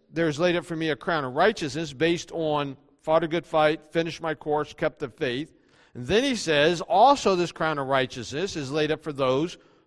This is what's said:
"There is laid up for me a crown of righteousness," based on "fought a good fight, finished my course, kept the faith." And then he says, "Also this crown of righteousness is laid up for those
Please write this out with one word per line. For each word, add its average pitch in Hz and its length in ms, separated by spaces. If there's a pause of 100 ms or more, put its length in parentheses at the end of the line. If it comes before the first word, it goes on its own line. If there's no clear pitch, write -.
(140)
"There 165 160
is 143 100
laid 175 160
up 175 80
for 165 140
me 160 140
a 139 40
crown 156 300
of 127 80
righteousness," 160 580
based 160 400
on 147 460 (240)
"fought 160 240
a - 20
good 160 180
fight, 156 460
finished 165 300
my 160 140
course, 147 360
kept - 280
the 139 100
faith." 139 440 (420)
And 123 120
then 208 160
he 269 140
says, 160 420
"Also 202 560
this 175 160
crown 160 260
of 135 100
righteousness 131 680
is 135 160
laid 156 180
up 151 140
for 160 80
those 135 460 (300)